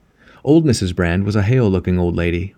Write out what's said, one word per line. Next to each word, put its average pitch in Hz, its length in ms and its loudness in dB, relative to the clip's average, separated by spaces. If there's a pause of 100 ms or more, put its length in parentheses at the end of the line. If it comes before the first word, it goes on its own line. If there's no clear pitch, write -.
(440)
Old 156 220 4
Missus 98 260 0
Brand 90 320 0
was 104 120 -2
a 104 60 2
hale-looking 95 580 0
old 87 160 -2
lady, 87 420 -4